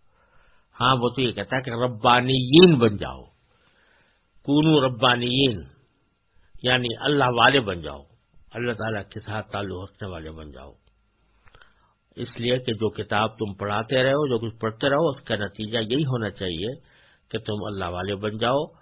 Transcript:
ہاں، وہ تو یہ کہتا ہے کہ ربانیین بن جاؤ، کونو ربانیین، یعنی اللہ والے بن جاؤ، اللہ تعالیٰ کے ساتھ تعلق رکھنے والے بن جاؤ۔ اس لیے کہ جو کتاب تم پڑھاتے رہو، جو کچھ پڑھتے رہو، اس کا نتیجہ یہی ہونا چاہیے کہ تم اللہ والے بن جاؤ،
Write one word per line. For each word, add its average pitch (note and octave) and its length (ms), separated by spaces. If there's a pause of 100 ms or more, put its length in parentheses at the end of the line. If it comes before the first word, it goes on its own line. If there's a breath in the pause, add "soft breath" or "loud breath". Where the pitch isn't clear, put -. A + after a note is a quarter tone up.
(800)
ہاں، B2+ 160
وہ A#2+ 120
تو A#2 120
یہ A#2+ 120
کہتا G2+ 240
ہے C3+ 60
کہ B2+ 80
ربانیین B2 1080
بن A2 180
جاؤ، C2+ 260 (1200)
کونو D3+ 400
ربانیین، B2 760 (1000)
یعنی B2 260 (120)
اللہ C#3+ 280
والے B2+ 320
بن F#2+ 200
جاؤ، C#2+ 220 (500)
اللہ A#2+ 200
تعالیٰ A2 380
کے G#2+ 100
ساتھ G2 300
تعلق G2 400
رکھنے - 180
والے E2 220
بن D#2+ 200
جاؤ۔ C2+ 220 (1400 soft breath)
اس - 240
لیے B2 180
کہ B2 140
جو G#2+ 180
کتاب G#2+ 480
تم G2+ 160
پڑھاتے A2+ 480
رہو، C#3 260
جو A#2+ 100
کچھ A2 220
پڑھتے A2 280
رہو، D3+ 200
اس C3 160
کا A2 120
نتیجہ G#2+ 420
یہی A#2 260
ہونا A#2+ 260
چاہیے F#2+ 440 (560 soft breath)
کہ A2 80
تم G#2 280
اللہ G2 180
والے F2+ 300
بن G#2+ 240
جاؤ، B2+ 240 (200 soft breath)